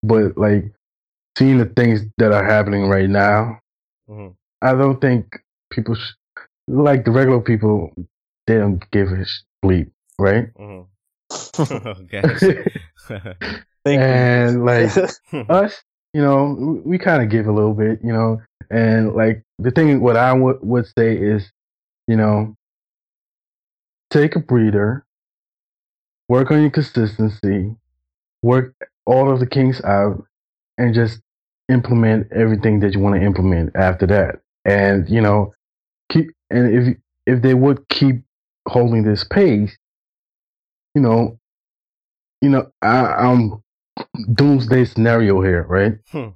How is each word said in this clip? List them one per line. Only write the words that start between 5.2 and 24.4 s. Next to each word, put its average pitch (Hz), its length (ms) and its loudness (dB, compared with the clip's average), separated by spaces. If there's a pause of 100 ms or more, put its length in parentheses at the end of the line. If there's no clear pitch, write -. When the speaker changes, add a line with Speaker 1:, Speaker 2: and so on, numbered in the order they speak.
Speaker 1:
people 113 240 -6
sh-, - 180 -14 (540)
like, 135 380 0
the 117 60 0
regular 131 300 2
people, 107 500 -2 (560)
they 113 100 2
don't 101 340 -2
give 98 200 0
a 92 140 -6
sh-, - 180 -12 (200)
bleep, 90 280 0 (280)
right? 110 360 0
Speaker 2:
Mm-hmm. 98 320 -20
<laughs> 95 40 -20 (680)
Oh, 120 360 -6 (140)
gosh. 123 300 -2
<laughs> - 920 -4 (520)
Speaker 3:
Thank 143 140 2
you. 131 60 2
Speaker 1:
And, 123 600 2
like, 120 320 2
Speaker 3:
<laughs> 143 520 -6
Speaker 1:
us, 196 320 0 (320)
you 151 80 0
know, 139 380 2
we, 139 320 -6
we 185 60 -2
kinda 156 280 0
give 107 220 -2
a 107 40 0
little 107 220 0
bit, 107 300 -2
you 117 80 -4
know. 113 300 -2 (280)
And, 110 440 0
like, 113 300 -2 (160)
the 123 120 -2
thing, 147 300 2
what 117 160 2
I 127 120 2
w-, 131 320 0
would 117 260 -2 (100)
say 113 180 0
is, 101 340 -2 (580)
you 113 100 0
know, 107 380 0 (1500)
take 151 260 2
a 175 40 0
breather, 110 680 0 (1200)